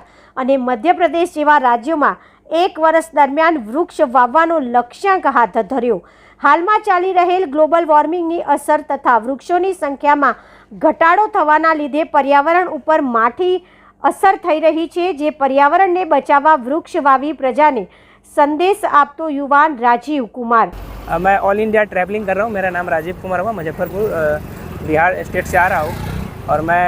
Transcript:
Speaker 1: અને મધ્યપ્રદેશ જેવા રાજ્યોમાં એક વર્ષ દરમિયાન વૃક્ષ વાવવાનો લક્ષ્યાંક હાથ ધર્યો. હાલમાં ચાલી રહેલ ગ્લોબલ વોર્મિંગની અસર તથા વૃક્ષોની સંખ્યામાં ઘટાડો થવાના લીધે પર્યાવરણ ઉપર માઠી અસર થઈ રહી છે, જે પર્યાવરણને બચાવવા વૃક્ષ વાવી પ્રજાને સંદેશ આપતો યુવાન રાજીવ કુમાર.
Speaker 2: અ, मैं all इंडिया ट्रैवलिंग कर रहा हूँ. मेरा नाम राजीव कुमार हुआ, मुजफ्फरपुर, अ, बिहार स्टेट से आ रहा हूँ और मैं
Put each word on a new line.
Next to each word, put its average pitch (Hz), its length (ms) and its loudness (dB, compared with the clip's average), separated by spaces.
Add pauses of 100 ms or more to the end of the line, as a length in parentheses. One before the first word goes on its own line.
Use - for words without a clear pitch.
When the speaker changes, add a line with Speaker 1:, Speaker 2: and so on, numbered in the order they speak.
(380)
Speaker 1:
અને 262 200 0
મધ્યપ્રદેશ 320 760 0
જેવા 294 220 2
રાજ્યોમાં 247 600 0 (320)
એક 339 300 -2
વર્ષ 320 340 2
દરમિયાન 294 440 2
વૃક્ષ 247 440 -4
વાવવાનો 285 580 2
લક્ષ્યાંક 262 680 -2
હાથ 240 300 0
ધર્યો. 226 440 -2 (400)
હાલમાં 349 380 2
ચાલી 381 340 0
રહેલ 359 320 2
ગ્લોબલ 311 400 2
વોર્મિંગની 320 560 0
અસર 302 400 0
તથા 277 360 0
વૃક્ષોની 349 560 -2
સંખ્યામાં 285 600 0 (360)
ઘટાડો 330 560 2
થવાના 320 460 2
લીધે 294 300 -2
પર્યાવરણ 302 680 2
ઉપર 311 320 0
માઠી 247 540 0 (480)
અસર 381 320 2
થઈ 311 240 -2
રહી 320 280 0
છે, 359 260 -4
જે 294 160 -2
પર્યાવરણને 302 760 2
બચાવવા 294 500 2
વૃક્ષ 269 400 -4
વાવી 277 380 0
પ્રજાને 262 540 0 (480)
સંદેશ 311 560 0
આપતો 320 380 0
યુવાન 285 480 0
રાજીવ 240 480 0
કુમાર. 233 420 0 (400)
Speaker 2:
અ, 165 100 -4
मैं 190 220 2
all 196 200 0
इंडिया 214 240 0
ट्रैवलिंग 202 420 -4
कर 190 100 -2
रहा 202 100 -2
हूँ. 226 80 -6
मेरा 190 160 -2
नाम 175 200 -6
राजीव 170 320 0
कुमार 185 180 -4
हुआ, 214 120 -4
मुजफ्फरपुर, 180 600 -4
अ, 165 120 -2 (640)
बिहार 165 360 0
स्टेट 180 220 -6
से 185 120 -2
आ 175 100 4
रहा 190 120 -2
हूँ 160 140 -6 (560)
और 151 120 0
मैं 170 260 0